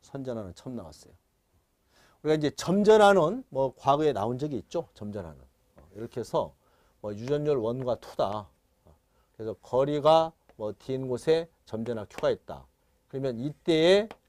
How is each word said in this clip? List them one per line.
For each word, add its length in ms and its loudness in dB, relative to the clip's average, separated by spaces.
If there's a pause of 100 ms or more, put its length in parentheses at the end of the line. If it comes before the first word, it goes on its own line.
선전화는 540 -10
처음 200 -14
나왔어요. 380 -16 (1080)
그러니까 240 0
이제 100 -2
점전화는 920 6
뭐 280 -2
과거에 360 2
나온 260 -4
적이 200 -6
있죠. 360 -8
점전화는. 440 -12 (380)
어, 60 -20 (140)
이렇게 240 -10
해서 340 -4 (460)
뭐 120 -8
유전율 460 -2
원과 380 -2
투다. 500 -6 (380)
어, 100 -20 (420)
그래서 180 -8
거리가 760 2 (240)
뭐 220 -8
D인 300 -6
곳에 400 0 (160)
점전화 420 -8
Q가 240 -4
있다. 340 -10 (440)
그러면 320 -6
이때에 680 2 (200)